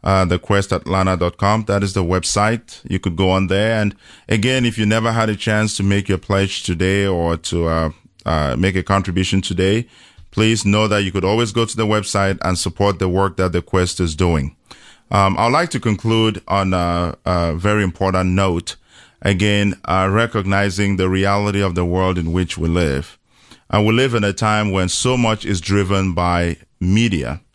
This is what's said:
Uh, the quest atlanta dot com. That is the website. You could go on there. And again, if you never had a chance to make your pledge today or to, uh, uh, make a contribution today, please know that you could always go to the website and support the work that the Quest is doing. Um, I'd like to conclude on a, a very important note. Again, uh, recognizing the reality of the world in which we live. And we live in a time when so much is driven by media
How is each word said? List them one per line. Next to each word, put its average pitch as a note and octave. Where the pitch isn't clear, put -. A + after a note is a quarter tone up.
Uh, F#2+
the F2
quest G2
atlanta F#2+
dot F2
com. G#2+
That G2+
is F#2+
the F#2+
website. G2+
You F#2
could E2+
go F#2
on F#2+
there. G#2
And G2+
again, A#2+
if A2
you G#2+
never A2
had A2+
a G#2+
chance G#2+
to G2+
make G2
your F#2
pledge G2
today F#2
or E2+
to, E2+
uh, E2
uh, D2+
make F#2
a F2+
contribution F#2+
today, G2
please A2
know G#2
that G#2
you F#2+
could F#2
always G#2+
go A2+
to -
the A2
website G2
and F2+
support G2
the F#2
work F#2+
that F#2
the F2+
Quest F2+
is E2
doing. D#2
Um, G2
I'd A2+
like E3
to B2
conclude A2
on F#2+
a, F2
a E2+
very G#2
important F#2
note. F#2
Again, G2+
uh, F#2+
recognizing G2+
the F#2
reality G2+
of F#2+
the F2+
world F#2
in E2
which F2+
we D#2+
live. D#2
And G#2
we A2
live A#2+
in G#2+
a G2+
time G#2+
when F#2
so B2+
much A2+
is G2
driven F#2+
by F2
media F2+